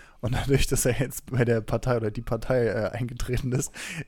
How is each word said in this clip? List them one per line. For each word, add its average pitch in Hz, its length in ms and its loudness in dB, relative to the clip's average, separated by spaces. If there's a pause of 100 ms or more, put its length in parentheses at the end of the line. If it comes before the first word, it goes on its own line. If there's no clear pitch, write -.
(200)
Und - 140 -2
dadurch, 135 320 4
dass - 180 0
er 113 140 2
jetzt 131 320 -4
bei 123 140 2
der 117 160 4
Partei 120 360 0
oder 110 140 0
die 113 120 -6
Partei, 120 440 0
äh, 104 240 0
eingetreten 120 640 -2
ist, 131 180 -2 (380)